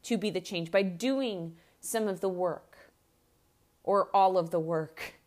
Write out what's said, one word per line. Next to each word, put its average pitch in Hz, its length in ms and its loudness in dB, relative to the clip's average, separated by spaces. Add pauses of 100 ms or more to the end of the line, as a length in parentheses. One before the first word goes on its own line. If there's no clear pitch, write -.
to 233 160 0
be 202 100 -2
the 180 140 -4
change 170 280 -6
by 196 120 4
doing 196 720 -2 (240)
some 220 260 -2
of 185 140 -2
the 196 80 0
work - 640 -4 (880)
or 196 320 2
all 190 220 6
of 170 140 0
the 170 100 0
work 160 540 -4 (120)